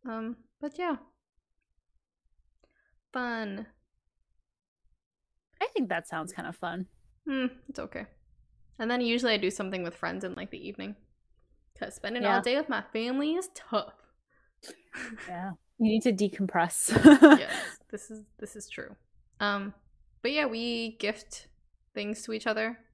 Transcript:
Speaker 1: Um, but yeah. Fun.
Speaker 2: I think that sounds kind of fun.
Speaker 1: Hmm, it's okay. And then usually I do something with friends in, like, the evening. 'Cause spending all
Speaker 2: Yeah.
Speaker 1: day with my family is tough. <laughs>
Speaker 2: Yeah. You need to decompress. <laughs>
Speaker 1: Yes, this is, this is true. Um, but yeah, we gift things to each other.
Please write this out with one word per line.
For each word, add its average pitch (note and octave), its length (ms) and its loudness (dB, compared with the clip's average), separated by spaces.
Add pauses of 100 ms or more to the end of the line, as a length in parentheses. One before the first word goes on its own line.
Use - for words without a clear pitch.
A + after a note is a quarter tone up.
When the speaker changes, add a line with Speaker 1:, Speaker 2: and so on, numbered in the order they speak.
Speaker 1:
Um, A3+ 280 -10 (240)
but C#4+ 160 -10
yeah. E4+ 200 -4 (2250)
Fun. A3+ 540 -8 (1900)
Speaker 2:
I A4 60 -2
think B3 220 -4
that E3+ 180 -4
sounds D#3+ 260 -10
kind E3+ 140 -10
of E3+ 80 -12
fun. F3+ 320 -10 (400)
Speaker 1:
Hmm, C4 200 -4 (200)
it's - 120 -14
okay. - 260 -12 (720)
And A#3 120 -4
then B3 100 -2
usually A#3+ 320 0
I G#3 40 0
do G3 140 -2
something F#3+ 320 -8
with E3+ 120 -8
friends F3+ 280 -8
in, F3+ 120 -8
like, F#3+ 160 -12
the - 160 -14
evening. G3+ 280 -14 (840)
'Cause G3+ 180 -10
spending A3+ 300 -6
all G3+ 80 4
Speaker 2:
Yeah. G3 80 2
Speaker 1:
day B3 160 0
with D4+ 120 -4
my G#3+ 120 -4 (120)
family C4+ 420 -2
is F#4 200 -6
tough. - 380 -6 (1000)
<laughs> - 340 -14
Speaker 2:
Yeah. F3+ 240 -8 (280)
You A3 120 4
need A3 120 2
to A#3+ 100 4
decompress. F#3 800 0
<laughs> C#4+ 440 12
Speaker 1:
Yes, - 440 -4 (120)
this - 180 -14
is, G#3+ 140 -16 (160)
this G#3 160 -14
is G3+ 140 -16
true. - 260 -16 (440)
Um, G3+ 340 -4 (480)
but B3+ 100 -2
yeah, D4 140 0
we A3+ 520 -6
gift - 500 -8 (460)
things G#3 300 -8
to A3+ 100 -8
each A3 140 -6
other. A3 320 -4 (140)